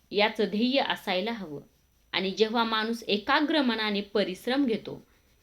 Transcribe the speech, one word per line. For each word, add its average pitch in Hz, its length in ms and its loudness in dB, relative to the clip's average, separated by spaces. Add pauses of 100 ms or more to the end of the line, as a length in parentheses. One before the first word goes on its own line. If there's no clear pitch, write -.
(120)
याचं 208 340 2
ध्येय 240 360 0
असायला 185 500 -2
हवं. 180 300 -10 (520)
आणि 190 180 0
जेव्हा 220 320 2
माणूस 220 400 -2
एकाग्र 285 580 2
मनाने 214 400 0
परिश्रम 208 640 0
घेतो, - 400 -4 (380)